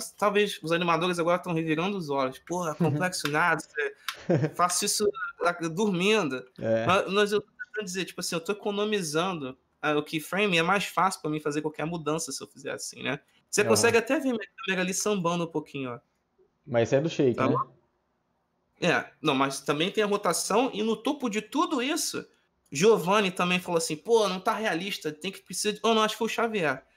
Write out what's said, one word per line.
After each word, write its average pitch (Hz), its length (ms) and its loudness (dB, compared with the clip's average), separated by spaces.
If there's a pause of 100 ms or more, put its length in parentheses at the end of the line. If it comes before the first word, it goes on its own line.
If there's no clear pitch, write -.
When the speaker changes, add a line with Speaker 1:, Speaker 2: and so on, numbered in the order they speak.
(180)
Speaker 1:
talvez 202 460 2
os 156 80 -2
animadores 170 480 2
agora 175 200 2
tão 180 140 -6
revirando 165 440 0
os 160 120 -6
olhos. 135 300 -2
"Porra, 170 380 -4
Speaker 2:
<laughs> 165 320 2
Speaker 1:
complexo 175 200 -6
nada. 156 320 2
Você-, - 960 -2
faço 175 300 2
isso 208 220 0 (680)
dormindo." 185 680 2 (160)
Speaker 2:
É. 113 260 0
Speaker 1:
Mas, 185 280 2
mas 202 200 4
eu 202 80 2
tô - 100 -14
tentando - 340 -10
dizer, 180 200 -4
tipo - 160 -12
assim, - 140 -4
eu 165 60 -2
tô 196 100 -4
economizando, 190 1040 -2 (240)
ah, 151 160 2
o 151 60 0
keyframe 180 520 -2
e 165 40 4
é 165 40 4
mais 190 220 2
fácil 185 340 0
pra 156 120 -4
mim 151 80 -2
fazer 151 240 -2
qualquer 151 220 -4
mudança 160 460 -4
se - 120 -8
eu 139 40 -16
fizer - 260 -12
assim, - 280 -12
né? 127 180 -4 (300)
Você - 120 2
Speaker 2:
Aham. 208 100 4
Speaker 1:
consegue 226 260 6
até 262 220 2
ver 262 140 0
minha 208 140 -6 (180)
câmera 185 180 0
ali 185 100 -2
sambando 175 520 0
um 165 60 -8
pouquinho, 139 420 -6
ó. 123 60 -12 (680)
Speaker 2:
Mas 117 240 2
isso 135 60 4
é 139 60 6
do 165 80 0
shake, 135 260 2
Speaker 1:
Tá 127 140 2
Speaker 2:
né? 143 80 2
Speaker 1:
bom? - 160 -4 (1080)
É, 151 400 0
não, 156 140 0
mas 135 280 0
também 160 300 0
tem 214 120 0
a 208 40 0
rotação 202 680 0
e 208 80 -2
no 220 120 0
topo 262 320 -4
de 208 140 -2
tudo 302 400 -2
isso, 294 420 -4 (480)
Giovanni 190 580 4
também 180 300 0
falou 175 180 -2
assim, 165 180 -2
"Pô, 214 320 2
não 185 120 -4
tá 214 160 0
realista, 190 560 -4
tem 185 200 -8
que, - 100 -14
precisa 202 320 -2
de," 202 100 -10
oh, 226 100 4
não, 220 80 4
acho 214 140 0
que - 40 -14
foi 233 60 -2
o 220 40 -2
Xavier. 202 540 -2 (140)